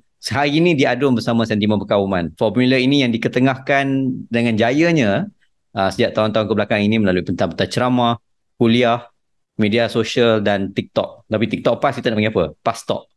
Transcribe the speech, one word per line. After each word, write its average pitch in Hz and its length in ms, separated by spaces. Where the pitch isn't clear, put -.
sehari 147 400
ini 170 160
diadun 127 400
bersama 113 320
sentimen 107 320
perkauman. 98 560
Formula 123 400
ini 135 240
yang 120 140
diketengahkan 131 1000
dengan 117 320
jayanya, 143 720
uh, 98 160
sejak 107 240
tahun-tahun 107 320
kebelakang 104 400
ini 110 160
melalui 90 240
pentas-pentas - 480
ceramah, 123 480
kuliah, 120 480
media 110 320
sosial 110 560
dan 98 320
TikTok. - 480
Tapi 107 240
TikTok - 320
pas 135 160
kita 123 160
nak 107 80
panggil 107 160
apa? 90 80
pas - 240
Talk. - 320